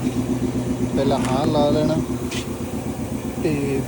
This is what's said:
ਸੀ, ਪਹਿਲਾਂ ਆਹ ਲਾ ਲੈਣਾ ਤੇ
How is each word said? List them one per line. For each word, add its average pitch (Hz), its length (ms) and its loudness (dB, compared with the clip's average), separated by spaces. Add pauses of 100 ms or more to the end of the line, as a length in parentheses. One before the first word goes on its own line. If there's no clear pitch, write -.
ਸੀ, 123 60 2 (880)
ਪਹਿਲਾਂ 139 220 2 (100)
ਆਹ 135 180 2
ਲਾ 147 240 4
ਲੈਣਾ 151 260 4 (1500)
ਤੇ 139 460 2